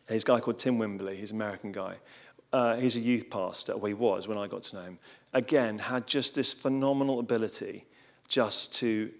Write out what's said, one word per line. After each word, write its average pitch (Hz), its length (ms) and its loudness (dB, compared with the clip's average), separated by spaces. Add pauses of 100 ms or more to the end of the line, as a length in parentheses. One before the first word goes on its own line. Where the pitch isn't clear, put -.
(100)
he's 110 140 2
a - 20 -6
guy 123 140 6
called 117 180 -2
Tim 127 180 2
Wimberley, 98 400 -2
he's 101 140 -8
an 110 80 -6
American 104 340 -6
guy. 95 240 -8 (560)
Uh, 120 240 4
he's 123 200 2
a 120 40 -2
youth 117 300 0
pastor, 95 480 -4
well, 104 80 -4
he 104 80 -2
was 101 340 0
when 107 80 -4
I 101 100 -4
got 98 180 -8
to - 120 -8
know 92 60 -12
him. 90 160 -14 (340)
Again, 123 460 2
had 123 280 -2
just - 280 0
this 135 180 2
phenomenal 135 680 2
ability 110 680 -2 (420)
just - 460 2
to 110 460 0